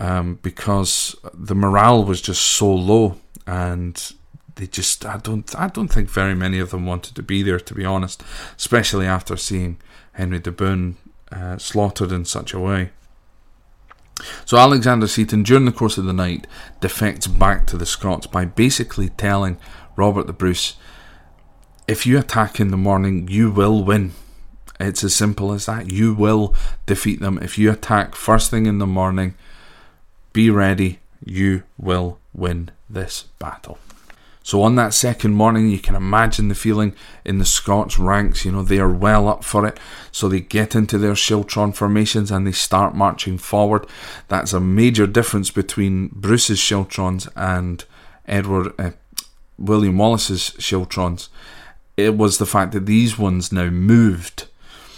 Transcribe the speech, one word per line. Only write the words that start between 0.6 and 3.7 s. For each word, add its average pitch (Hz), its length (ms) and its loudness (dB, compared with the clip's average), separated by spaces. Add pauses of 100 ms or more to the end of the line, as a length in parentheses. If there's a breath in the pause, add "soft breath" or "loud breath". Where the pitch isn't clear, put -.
the 101 220 -6
morale 101 480 4
was 95 180 -2
just - 220 -4
so 101 320 2
low, 95 400 2 (320)
and 87 640 -8 (440)